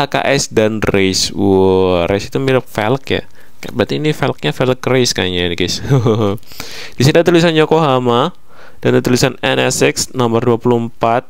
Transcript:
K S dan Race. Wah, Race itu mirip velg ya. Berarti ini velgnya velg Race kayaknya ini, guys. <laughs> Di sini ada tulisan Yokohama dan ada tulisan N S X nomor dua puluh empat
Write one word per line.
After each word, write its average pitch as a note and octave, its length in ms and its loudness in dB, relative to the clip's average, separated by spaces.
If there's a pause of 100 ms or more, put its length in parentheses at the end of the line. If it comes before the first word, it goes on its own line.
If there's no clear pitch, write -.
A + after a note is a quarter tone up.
K - 60 -4 (100)
S C3+ 240 0
dan A2 400 0
Race. F#2+ 400 0
Wah, F#2+ 800 2
Race - 240 -2
itu C3+ 80 -2
mirip C3 240 0
velg A2+ 400 -2
ya. - 160 -2 (480)
Berarti C#3 320 -2
ini D3+ 80 0
velgnya D3 400 -2
velg C3 320 -2
Race B2 320 0
kayaknya F2+ 400 -2
ini, - 0 -
guys. E2+ 320 -4 (480)
<laughs> - 640 -12
Di - 80 -2
sini D3+ 80 4
ada E3+ 160 4
tulisan E3+ 240 4
Yokohama C#3+ 800 2 (480)
dan B2 160 2
ada B2+ 80 0
tulisan B2 400 2
N C3 160 0
S B2+ 240 0
X - 320 -2
nomor A#2 240 2
dua A#2 160 2
puluh A#2 320 0
empat A#2 400 -2